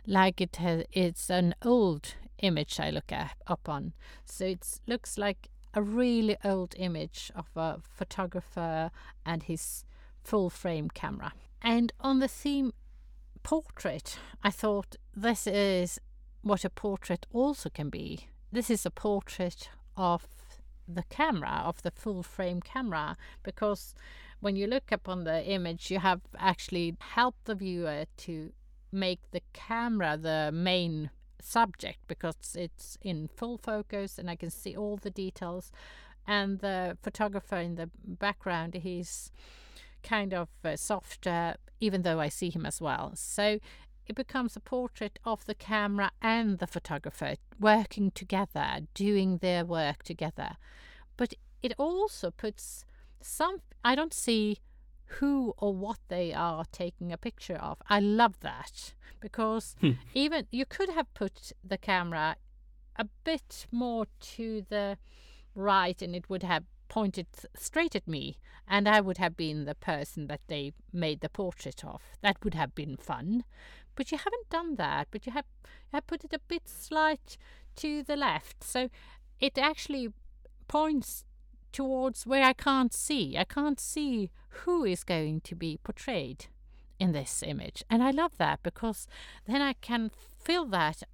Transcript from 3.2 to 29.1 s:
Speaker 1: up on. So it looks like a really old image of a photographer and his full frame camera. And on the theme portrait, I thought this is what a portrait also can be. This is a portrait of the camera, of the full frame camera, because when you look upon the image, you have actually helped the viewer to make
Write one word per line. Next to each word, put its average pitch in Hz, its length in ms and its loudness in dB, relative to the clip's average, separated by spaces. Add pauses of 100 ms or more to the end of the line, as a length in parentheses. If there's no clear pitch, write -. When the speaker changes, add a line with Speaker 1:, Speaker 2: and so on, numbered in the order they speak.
Speaker 1:
up - 200 -2
on. 151 260 -4 (320)
So - 200 -4
it - 400 -4
looks - 320 -4
like 202 320 -2 (240)
a 214 80 4
really 226 640 4
old 185 340 0
image 165 580 -4
of - 200 -8
a 160 260 -2
photographer 170 1080 -4 (340)
and 165 180 -2
his - 400 -6 (400)
full 196 280 4
frame 165 380 -2
camera. - 440 -6 (300)
And 233 360 4
on 269 200 4
the 269 80 4
theme 277 460 0 (720)
portrait, - 720 -2 (260)
I 202 80 4
thought 202 440 -2 (200)
this 220 320 0
is 190 520 2 (420)
what 202 240 2
a 185 40 -2
portrait - 640 -4
also 269 380 2
can 147 200 -4
be. - 380 -8 (240)
This 226 180 0
is 220 160 2
a 175 60 0
portrait - 800 -2 (260)
of 175 320 2 (600)
the 175 220 -6
camera, 233 560 2
of 170 160 -2
the 175 100 -2
full 190 320 -6
frame 180 380 -2
camera, 165 560 -4 (260)
because 202 500 -2 (460)
when 202 160 0
you 202 120 0
look 254 240 0
upon 185 320 -2
the 160 220 2
image, 180 460 -2
you 185 80 0
have 180 220 4 (160)
actually 175 640 0
helped - 440 2
the 220 100 -2
viewer 175 500 -4 (120)
to 160 340 -8 (400)
make 185 280 0 (120)